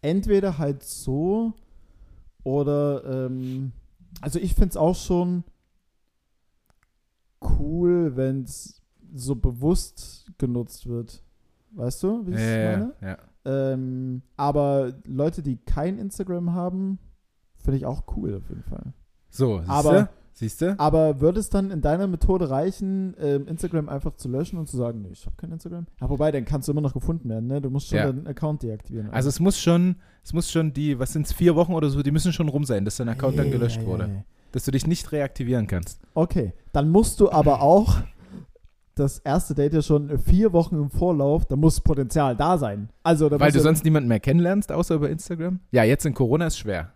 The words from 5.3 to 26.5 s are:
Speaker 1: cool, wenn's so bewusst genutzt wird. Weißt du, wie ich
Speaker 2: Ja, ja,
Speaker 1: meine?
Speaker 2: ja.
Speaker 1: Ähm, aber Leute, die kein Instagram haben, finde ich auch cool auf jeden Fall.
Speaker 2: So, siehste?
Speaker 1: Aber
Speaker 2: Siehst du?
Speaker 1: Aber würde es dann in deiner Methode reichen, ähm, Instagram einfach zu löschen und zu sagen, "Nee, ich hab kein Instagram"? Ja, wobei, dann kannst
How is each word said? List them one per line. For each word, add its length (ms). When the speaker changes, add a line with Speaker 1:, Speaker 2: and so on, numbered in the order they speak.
Speaker 1:
cool, 760
wenn's 680
so 220
bewusst 1000
genutzt 500
wird. 360
Weißt 320
du, 240
wie 40
ich 80
Speaker 2:
Ja, 60
ja, 320
Speaker 1:
meine? 240
Speaker 2:
ja. 160
Speaker 1:
Ähm, 760
aber 560
Leute, 360
die 160
kein 400
Instagram 560
haben, 460
finde 200
ich 80
auch 180
cool 200
auf 140
jeden 140
Fall. 300
Speaker 2:
So, 300
siehste? 120
Speaker 1:
Aber 380
Speaker 2:
Siehst 220
du? 180
Speaker 1:
Aber 400
würde 220
es 80
dann 200
in 120
deiner 260
Methode 420
reichen, 720
ähm, 260
Instagram 440
einfach 260
zu 140
löschen 280
und 120
zu 80
sagen, 240
"Nee, 100
ich 140
hab 120
kein 140
Instagram"? 340
Ja, 100
wobei, 220
dann 140
kannst 240